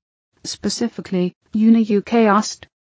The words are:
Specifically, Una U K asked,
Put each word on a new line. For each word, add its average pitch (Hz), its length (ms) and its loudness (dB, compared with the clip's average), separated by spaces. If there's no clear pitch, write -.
Specifically, 190 880 -6
Una 226 240 4
U 208 240 0
K 226 240 0
asked, 208 400 -2